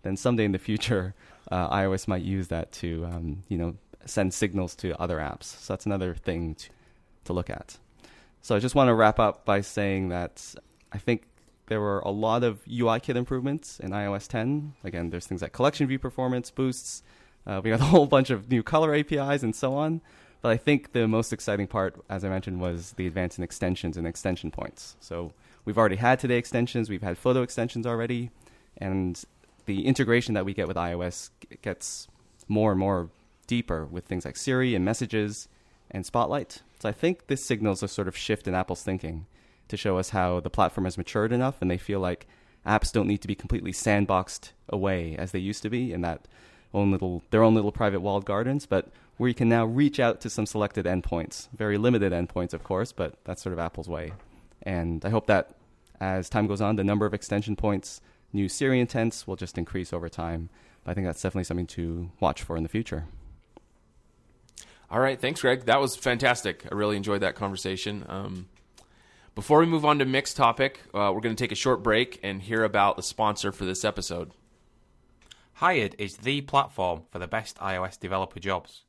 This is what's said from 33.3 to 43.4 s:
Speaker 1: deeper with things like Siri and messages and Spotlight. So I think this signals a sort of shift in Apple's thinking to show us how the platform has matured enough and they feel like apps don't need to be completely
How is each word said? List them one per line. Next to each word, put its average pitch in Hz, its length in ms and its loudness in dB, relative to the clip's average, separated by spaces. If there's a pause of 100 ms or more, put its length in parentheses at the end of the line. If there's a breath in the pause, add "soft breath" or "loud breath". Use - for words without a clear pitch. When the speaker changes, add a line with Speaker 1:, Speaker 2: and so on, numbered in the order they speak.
Speaker 1:
deeper 90 380 -2
with 85 200 -10
things 90 180 -4
like 67 140 -10
Siri 127 380 2
and 92 100 2
messages 107 600 -2 (420 soft breath)
and 92 160 -8
Spotlight. 120 560 -2 (180)
So 110 100 -2
I - 20 -2
think 175 340 0
this 135 180 -2
signals 107 380 0
a 101 60 -4
sort 98 200 -4
of 92 80 -6
shift - 320 -2
in 95 60 -2
Apple's 92 300 -2
thinking 82 420 -4 (420 soft breath)
to 104 100 -8
show 95 200 0
us 92 140 -2
how 90 300 2
the 87 100 -8
platform 95 340 2
has 92 100 -4
matured 107 360 0
enough 127 280 0
and 92 120 2
they 90 80 0
feel 101 200 -2
like 90 280 -4 (400 soft breath)
apps 104 240 2
don't 107 160 2
need 101 160 2
to - 40 -8
be 101 60 -2
completely 92 380 -4